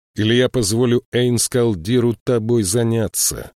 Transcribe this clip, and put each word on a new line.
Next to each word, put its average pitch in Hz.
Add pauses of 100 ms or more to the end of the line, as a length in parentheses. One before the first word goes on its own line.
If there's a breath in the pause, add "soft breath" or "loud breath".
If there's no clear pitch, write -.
(160)
или 107
я 123
позволю 120 (100)
Эйнскалдиру 120
тобой 117
заняться. 113